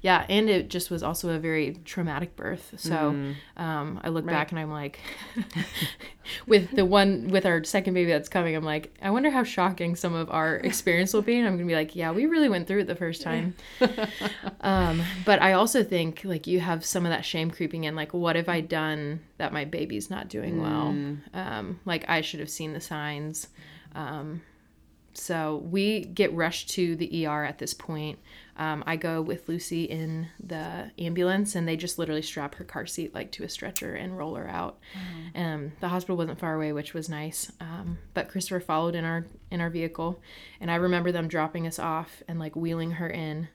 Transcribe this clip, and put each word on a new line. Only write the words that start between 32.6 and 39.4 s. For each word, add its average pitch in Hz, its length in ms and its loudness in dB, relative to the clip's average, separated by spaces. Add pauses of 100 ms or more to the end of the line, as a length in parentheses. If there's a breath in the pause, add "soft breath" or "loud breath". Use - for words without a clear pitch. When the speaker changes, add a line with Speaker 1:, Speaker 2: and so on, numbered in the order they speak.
Speaker 1:
car - 200 -8
seat, - 300 -6
like, - 160 -8
to - 120 -10
a - 60 -8
stretcher - 460 -6
and 185 220 -8
roll 160 180 -6
her - 120 -8
out. - 300 -6 (580 loud breath)
Speaker 2:
Wow. 175 60 -4
Speaker 1:
Um, 156 380 -4
the 180 80 -4
hospital 180 300 -2
wasn't 160 220 -4
far 160 160 -2
away, 151 180 -2
which 147 200 -6
was 160 160 -6
nice. 156 420 -6 (100)
Um, 170 360 -8 (160)
but - 140 -2
Christopher 185 320 -4
followed 170 360 0
in 165 100 -2
our, 165 200 -2 (260)